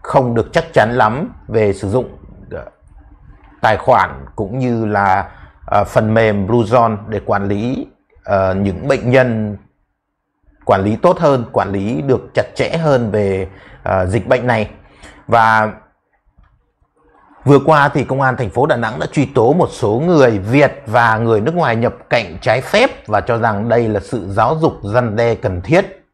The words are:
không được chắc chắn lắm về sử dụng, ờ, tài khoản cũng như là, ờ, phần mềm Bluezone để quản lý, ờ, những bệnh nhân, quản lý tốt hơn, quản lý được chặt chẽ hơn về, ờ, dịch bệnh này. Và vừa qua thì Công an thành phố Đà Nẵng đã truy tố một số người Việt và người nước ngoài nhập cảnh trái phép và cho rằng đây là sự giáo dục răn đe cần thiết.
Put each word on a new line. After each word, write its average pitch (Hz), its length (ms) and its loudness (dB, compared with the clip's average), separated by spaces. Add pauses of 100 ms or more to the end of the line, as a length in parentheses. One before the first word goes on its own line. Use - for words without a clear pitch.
không 127 320 0
được 113 180 -2
chắc 165 200 -2
chắn 110 180 4
lắm 123 420 0 (140)
về 107 260 0
sử 101 160 -6
dụng, 113 280 -4 (340)
ờ, 78 140 -14 (960)
tài 110 160 2
khoản 87 480 2 (100)
cũng 110 240 -6
như 120 260 -2
là, 98 460 0 (340)
ờ, 101 180 0
phần 110 300 0
mềm 107 340 2
Bluezone 113 500 2 (100)
để 104 180 -6
quản 101 220 -2
lý, 110 400 -4 (360)
ờ, 95 300 0
những 98 340 -4
bệnh 123 240 0
nhân, 113 460 2 (1080)
quản 98 180 2
lý 107 120 0
tốt 175 240 2
hơn, 143 320 2
quản 101 200 -2
lý 101 300 -4
được 135 200 0 (120)
chặt - 120 -2 (100)
chẽ 131 220 -4
hơn 135 340 0
về, 98 360 -2 (360)
ờ, 95 220 0
dịch 98 220 -2
bệnh 123 200 0
này. 110 220 0 (580)
Và 110 440 4 (1700)
vừa 139 200 6
qua 147 240 4
thì 143 140 -2
Công 131 180 -4
an 131 160 0
thành 117 120 -4
phố 123 160 0
Đà 156 100 0
Nẵng 117 240 -6
đã 165 120 -4
truy 143 140 0
tố 120 280 2
một 165 180 0
số 113 340 -2
người 131 340 4
Việt 123 480 0
và 113 300 2
người 113 240 2
nước 156 140 -2
ngoài 147 200 0
nhập 113 200 -2 (140)
cảnh 101 320 -2
trái 120 200 0
phép 220 460 -2
và 104 140 0
cho 117 160 -2
rằng 110 320 -2
đây 117 180 2
là 104 120 -2
sự 98 300 -8
giáo 113 320 0
dục 165 120 0 (200)
răn 117 220 0
đe 117 200 0
cần 92 260 -4
thiết. 185 420 -2 (100)